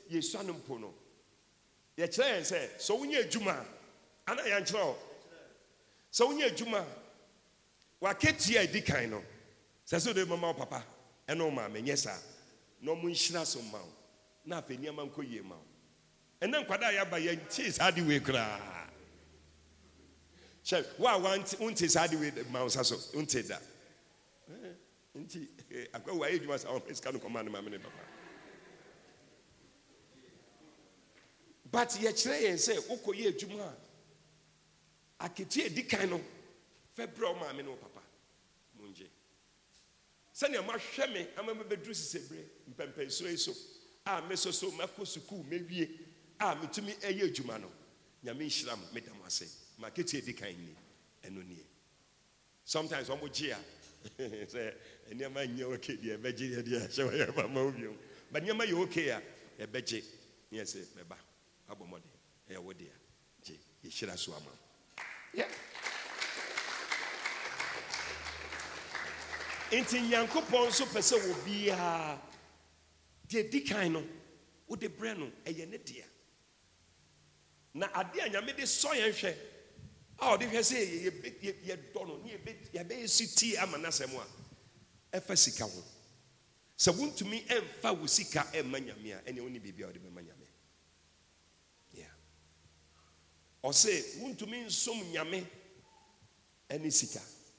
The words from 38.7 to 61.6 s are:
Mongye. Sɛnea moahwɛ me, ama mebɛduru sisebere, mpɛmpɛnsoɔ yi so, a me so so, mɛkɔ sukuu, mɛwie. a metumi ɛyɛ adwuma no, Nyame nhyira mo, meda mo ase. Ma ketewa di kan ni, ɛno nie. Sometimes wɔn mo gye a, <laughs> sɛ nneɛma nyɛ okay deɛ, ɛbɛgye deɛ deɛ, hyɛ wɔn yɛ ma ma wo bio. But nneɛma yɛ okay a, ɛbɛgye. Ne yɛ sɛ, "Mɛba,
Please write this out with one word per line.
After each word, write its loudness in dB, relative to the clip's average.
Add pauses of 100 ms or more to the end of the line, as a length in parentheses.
Mongye. -18 (1200)
Sɛnea 0
moahwɛ -4
me, -4 (100)
ama -4
mebɛduru -6
sisebere, -8 (240)
mpɛmpɛnsoɔ -6
yi -2
so, 0 (520)
a 0
me -4
so 0
so, 0
mɛkɔ -6
sukuu, -8
mɛwie. -2 (360)
a 4
metumi -4
ɛyɛ 2
adwuma -4
no, -12 (540)
Nyame -6
nhyira -2
mo, -10 (100)
meda -10
mo -18
ase. -2 (320)
Ma -10
ketewa -2
di -6
kan -8
ni, -12 (480)
ɛno -12
nie. -16 (1000)
Sometimes -2
wɔn -4
mo -6
gye -2
a, -4 (460)
<laughs> -16 (260)
sɛ -6 (400)
nneɛma -4 (100)
nyɛ -4
okay -6
deɛ, -4
ɛbɛgye -4
deɛ -2
deɛ, 0
hyɛ 2
wɔn 0
yɛ 2
ma 2
ma 2
wo 4
bio. -8 (360)
But -2
nneɛma 2
yɛ 2
okay 2
a, 0 (380)
ɛbɛgye. -4 (480)
Ne -8
yɛ -6
sɛ, -8 (120)
"Mɛba, -16 (540)